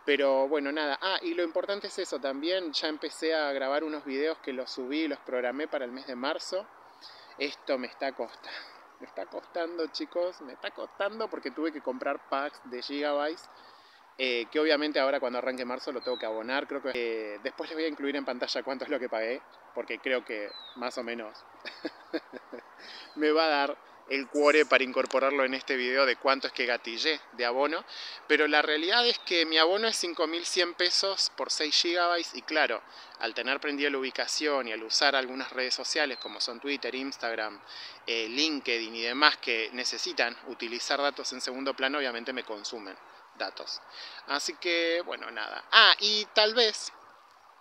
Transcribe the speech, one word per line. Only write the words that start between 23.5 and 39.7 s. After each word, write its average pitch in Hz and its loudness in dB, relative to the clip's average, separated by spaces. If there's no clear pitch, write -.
dar 143 2
el 135 0
cuore 147 8
para 131 8
incorporarlo 131 2
en 131 0
este 131 -2
video 127 4
de 123 4
cuánto 135 2
es - -6
que 127 -2
gatillé 120 0
de 120 -2
abono, 143 0
pero 151 6
la 151 6
realidad 170 4
es 226 2
que 170 2
mi 160 2
abono 190 6
es 214 -2
cinco 170 0
mil 170 -4
cien 175 0
pesos 185 0
por 131 -4
seis 151 -2
gigabytes 175 2
y 123 -10
claro, 131 2
al 113 -4
tener 127 -2
prendida 143 0
la 139 0
ubicación 135 -2
y 110 -4
al 110 -6
usar 139 4
algunas 131 -2
redes 127 -2
sociales 139 -2
como 107 -8
son 120 -4
Twitter, 135 -4
Instagram, 113 -4
eh, 113 0
LinkedIn 127 0
y 113 -6
demás 135 6
que 113 -2